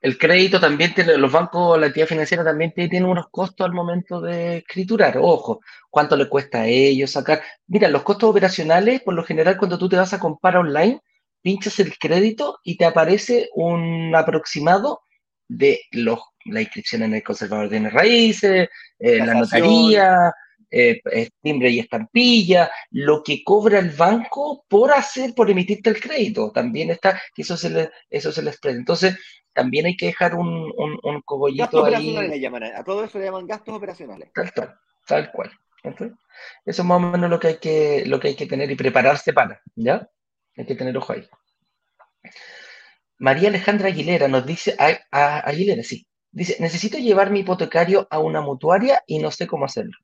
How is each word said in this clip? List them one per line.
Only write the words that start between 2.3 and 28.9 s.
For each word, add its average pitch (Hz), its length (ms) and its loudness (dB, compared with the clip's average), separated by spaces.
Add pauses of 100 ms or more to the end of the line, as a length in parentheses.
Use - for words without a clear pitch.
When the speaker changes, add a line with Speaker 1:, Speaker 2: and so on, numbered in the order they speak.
Speaker 1:
también 160 300 -2
tiene, 175 160 -4
tiene 185 160 0
unos 175 240 -2
costos 185 340 -6
al 180 80 -2
momento 175 480 -6
de 170 380 -6
escriturar. 190 600 0
Ojo, 160 420 0 (280)
¿cuánto 151 260 2
le 139 140 0
cuesta 135 340 -2
a 110 40 0
ellos 135 460 2
sacar? 151 280 -2 (280)
Mira, 202 200 4
los 139 140 2
costos 202 260 2
operacionales, 190 720 2
por 185 140 -4
lo 165 100 -4
general, 165 320 2
cuando 185 220 -2
tú 180 100 -2
te 185 80 2
vas 185 160 2
a 196 60 -6
comprar 180 400 0
online, 170 420 2 (400)
pinchas 196 400 -4
el 160 160 0
crédito 220 680 0
y 170 120 -8
te - 80 2
aparece 185 680 2
un 165 600 -2
aproximado 160 880 0 (460)
de 131 320 2 (120)
los, 117 280 -2 (260)
la 110 140 -6
inscripción 110 440 -6
en 110 100 -2
el 107 80 -4
conservador 104 460 -6
de 107 100 -2
bienes 107 140 -4
raíces, 196 760 4 (300)
eh, 117 200 4
la 113 140 0
Speaker 2:
Tasación. - 300 2
Speaker 1:
notaría, 196 680 6 (380)
eh, 120 300 2 (120)
eh, 113 180 -2 (100)
timbre 139 300 0
y 120 80 0
estampilla, 196 920 2 (200)
lo 147 320 0
que 147 200 -6
cobra 208 360 4
el 175 120 0
banco 233 800 -2
por 226 240 4
hacer, 262 420 -2
por 214 160 2
emitirte 196 380 0
el 220 120 -2
crédito. 226 520 -4
También 127 380 -4
está, 185 300 -2 (140)
que 156 80 -12
eso 170 140 -8
se 165 140 -6
le, 160 200 -2 (200)
eso 147 220 -6
se - 100 -8
les 147 160 -8
prende. 127 220 -4
Entonces, 170 360 0 (360)